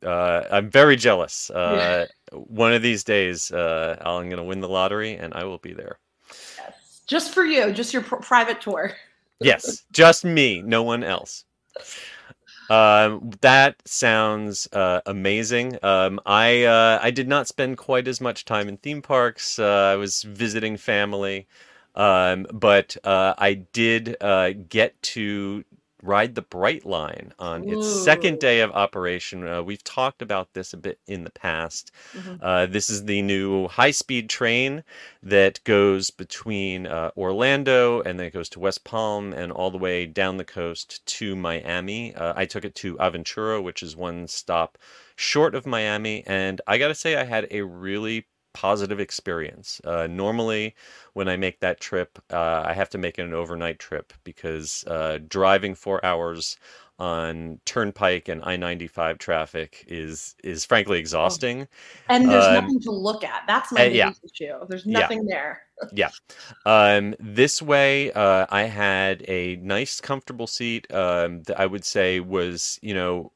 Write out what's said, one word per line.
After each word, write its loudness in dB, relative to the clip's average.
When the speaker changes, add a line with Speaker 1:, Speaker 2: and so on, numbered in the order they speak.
Speaker 1:
uh, 0
I'm 2
very 10
jealous. 2
Speaker 2:
Yeah. 2
Speaker 1:
Uh, -16
one 2
of 4
these 0
days, 0
uh, -2
I'm -6
gonna -8
win -6
the -6
lottery -2
and -12
I -8
will -10
be -16
there. -14
Speaker 2:
Yes. -20
Just -2
for 4
you, 2
just -4
your -2
pr-, -6
private 2
tour. -4
Speaker 1:
Yes, 2
just 8
me, 2
no 2
one -2
else. -6
Um, 6
that 8
sounds, 0
uh, 2
amazing. -2
Um, 2
I, 6
uh, 6
I 2
did -4
not 0
spend -4
quite -2
as -6
much -6
time -2
in -10
theme -10
parks. 0
Uh, 2
I 6
was -4
visiting -4
family. -2
Um, 4
but, 4
uh, 4
I 4
did, 0
uh, 2
get 2
to -6
ride 0
the -8
Brightline -4
on -8
its -4
second 4
Speaker 2:
Ooh. -8
Speaker 1:
day 4
of 2
operation. -4
Uh, -6
we've -10
talked -4
about -6
this -10
a -16
bit -10
in -8
the -12
past. -8
Speaker 2:
Mm-hmm. -16
Speaker 1:
Uh, 2
this -4
is -6
the -2
new -2
high-speed 0
train -2
that 4
goes 4
between, -8
uh, -6
Orlando, 2
and -4
then -8
it -14
goes -10
to -16
West -4
Palm -4
and -8
all -4
the -10
way -4
down -2
the -10
coast -10
to -6
Miami. -8
Uh, -4
I -2
took -12
it -12
to -10
Aventura, -4
which -10
is -14
one -10
stop -4
short 0
of -8
Miami, -4
and -2
I 2
gotta 0
say -2
I 0
had -4
a -6
really -6
positive -2
experience. -8
Uh, -4
normally, -4
when -4
I -2
make -4
that -2
trip, -8
uh, -2
I -2
have -2
to -10
make -8
it -8
an -8
overnight -6
trip -12
because, -10
uh, -4
driving 2
four -6
hours -4
on -6
Turnpike -2
and -8
I -4
ninety-five -6
traffic -6
is, -12
is -8
frankly 2
Speaker 2:
Oh. 0
Speaker 1:
exhausting. -4
Speaker 2:
And 6
there's 8
Speaker 1:
Um, 8
Speaker 2:
nothing 2
to -6
look -4
at. -8
That's 0
my 4
Speaker 1:
uh, 4
yeah. 4
Speaker 2:
biggest -6
issue. -12
There's -10
Speaker 1:
Yeah. 0
Speaker 2:
nothing -2
there. -8
<laughs> -14
Speaker 1:
Yeah. -2
Um, 4
this 0
way, 2
uh, 4
I 0
had -2
a -4
nice, -6
comfortable -8
seat, -8
um, -2
that -6
I 2
would -6
say 0
was, -6
you -8
know -4